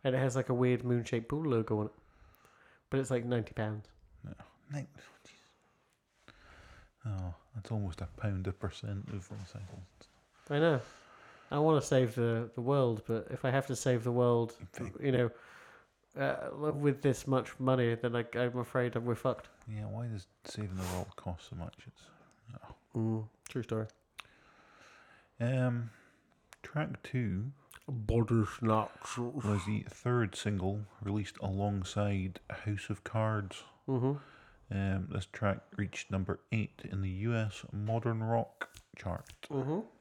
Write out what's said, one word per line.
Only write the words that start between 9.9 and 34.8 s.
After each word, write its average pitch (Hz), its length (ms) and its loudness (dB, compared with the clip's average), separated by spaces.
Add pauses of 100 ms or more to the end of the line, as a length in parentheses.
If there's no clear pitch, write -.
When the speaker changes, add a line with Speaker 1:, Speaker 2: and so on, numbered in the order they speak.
Speaker 1:
I 147 100 2
know. 156 200 6 (720)
I 143 80 2
wanna 156 220 6
save 127 340 4
the, 117 400 2
the 123 60 -4
world, 123 440 4
but 113 240 -2
if 127 160 -4
I 123 60 4
have 135 160 2
to 131 80 0
save 123 280 2
the 123 80 2
world, 120 440 4 (260)
Speaker 2:
Okay. 113 180 -6
Speaker 1:
you 139 120 2
know, 123 180 4 (920)
uh, 139 520 -2
with 143 320 2
this 135 240 2
much 131 320 0
money, 127 340 4
then 120 220 -2
I, 117 100 0 (100)
I'm 123 220 0
afraid 123 380 0
we're 120 180 0
fucked. - 360 -2 (180)
Speaker 2:
Yeah, 107 180 -6
why 113 220 -6
does 104 180 -6 (200)
saving 98 300 -6
the 92 80 -2 (100)
world 90 220 -4
cost - 340 -8
so - 60 -10
much? 82 200 -10 (100)
It's, - 160 -20 (540)
oh. - 200 -16 (220)
Speaker 1:
Mm, 110 300 0 (200)
true 127 140 -4
story. 110 240 -2 (1500)
Speaker 2:
Um, 120 520 0 (720)
track - 400 -4
two 113 480 -2 (360)
Speaker 1:
Body 113 580 2 (140)
Snatchers. 110 580 0 (260)
Speaker 2:
was 101 240 2
the 107 200 -2
third 120 480 0
single 101 440 0 (240)
released 101 380 -2
alongside 98 1000 0 (100)
House - 400 -4
of 107 140 -6
Cards. 110 600 0 (240)
Speaker 1:
Mm-hmm. 131 260 2 (640)
Speaker 2:
Um, 95 360 0